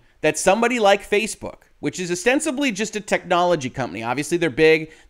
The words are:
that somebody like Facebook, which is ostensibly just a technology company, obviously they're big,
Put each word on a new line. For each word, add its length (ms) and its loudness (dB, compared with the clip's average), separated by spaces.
that 160 0
somebody 420 2
like 280 2
Facebook, 560 -4
which 200 -4
is 100 -6
ostensibly 600 0
just 240 -6
a 40 -6
technology 680 0
company, 340 -8
obviously 360 -4
they're 100 0
big, 420 2